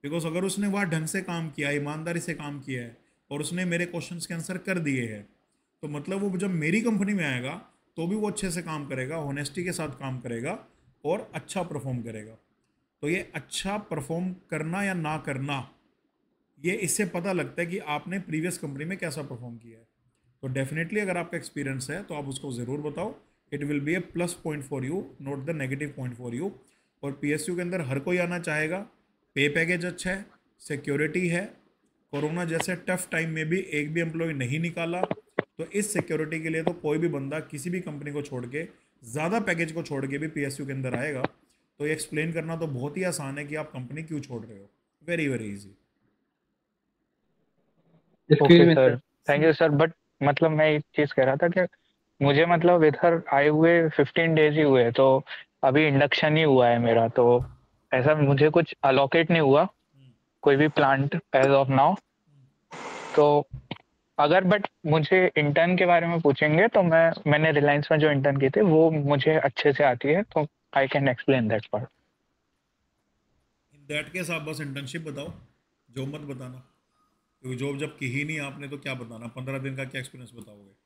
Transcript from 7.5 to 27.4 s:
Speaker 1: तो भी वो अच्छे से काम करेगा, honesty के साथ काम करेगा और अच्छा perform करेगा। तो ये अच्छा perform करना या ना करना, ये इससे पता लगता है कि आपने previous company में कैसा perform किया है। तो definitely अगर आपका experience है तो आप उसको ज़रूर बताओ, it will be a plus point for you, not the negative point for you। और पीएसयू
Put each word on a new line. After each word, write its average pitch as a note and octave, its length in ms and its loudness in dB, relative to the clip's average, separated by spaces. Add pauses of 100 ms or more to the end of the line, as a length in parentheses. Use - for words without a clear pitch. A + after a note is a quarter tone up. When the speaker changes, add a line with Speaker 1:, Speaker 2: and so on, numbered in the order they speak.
Speaker 1:
तो E3 100 -4
भी G3 80 -2
वो G#3+ 120 -2
अच्छे G3 240 -4
से F3 100 -6
काम D#3 260 -8
करेगा, C3+ 300 -6
honesty C#3+ 460 -8
के F3+ 80 -4
साथ E3 180 -6
काम C3 300 -10
करेगा B2 400 -8 (440)
और F#3 300 -4
अच्छा F3 300 -8
perform C3 380 -8
करेगा। G#2+ 340 -14 (680)
तो D3 60 -2
ये F3+ 260 -4
अच्छा G3 420 -8
perform E3+ 560 -6 (160)
करना E3 340 -4
या F#3+ 100 -2
ना D#3 240 -4
करना, C#3 500 -8 (920)
ये F3 140 -2
इससे G#3 300 -2
पता F3 280 -4
लगता D#3 280 -4
है F3 60 -4
कि F3+ 100 -8
आपने D3+ 420 -8
previous E3+ 380 -6
company C#3+ 280 -10
में F#3 120 -8
कैसा D#3 240 -8
perform B2 360 -14
किया A2+ 220 -20
है। A2+ 60 -20 (580)
तो C3+ 60 -6
definitely D#3 520 -4
अगर F#3 160 -4
आपका E3+ 200 -8
experience C#3 520 -8
है E3+ 140 -8
तो F3 120 -12
आप C#3+ 120 -10
उसको C#3 240 -10
ज़रूर A#2+ 300 -8
बताओ, D#3 320 -8 (380)
it C#3+ 120 -6
will C#3+ 240 -4
be E3 80 0
a F#3 140 -4
plus E3+ 260 -4 (100)
point D3+ 220 -8
for C3+ 160 -6
you, E3 180 -6 (200)
not C3+ 260 -10
the E3 80 -6
negative C#3 420 -6
point B2 240 -10
for B2 140 -10
you। F3+ 160 -6 (520)
और C#3 80 -8
पीएसयू D3+ 440 -4